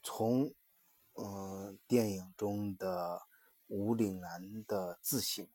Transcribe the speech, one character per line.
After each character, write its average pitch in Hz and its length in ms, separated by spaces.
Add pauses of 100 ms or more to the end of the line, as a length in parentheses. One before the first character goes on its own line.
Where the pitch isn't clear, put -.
从， 127 540 (600)
呃， 98 600 (120)
电 113 240
影 92 240
中 104 400
的 87 440 (460)
吴 101 300
岭 98 240
澜 92 460
的 92 360
自 127 180
省 - 340